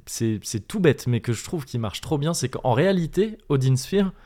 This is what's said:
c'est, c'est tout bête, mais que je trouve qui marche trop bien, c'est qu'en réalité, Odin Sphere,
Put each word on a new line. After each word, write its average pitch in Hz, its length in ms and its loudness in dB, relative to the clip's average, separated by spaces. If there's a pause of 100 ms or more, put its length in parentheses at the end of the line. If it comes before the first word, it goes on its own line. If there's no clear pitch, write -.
c'est, 110 380 -2
c'est - 240 -6
tout 220 120 -4
bête, 165 280 4
mais 120 140 2
que 120 120 -2
je 107 100 -6
trouve 156 220 -6
qui - 140 -8
marche 110 220 -6
trop 160 160 -2
bien, 151 160 0
c'est 135 160 -2
qu'en - 240 -2
réalité, 185 640 2 (120)
Odin 131 260 4
Sphere, 190 360 0 (140)